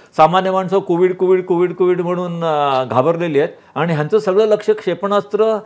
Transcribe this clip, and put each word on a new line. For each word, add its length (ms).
सामान्य 340
माणसं 280
कोविड, 380
कोविड, 280
कोविड, 300
कोविड 260
म्हणून, 440
अ, 400
घाबरलेली 560
आहेत 120
आणि 200
ह्यांचं 240
सगळं 260
लक्ष 260
क्षेपणास्त्र, 960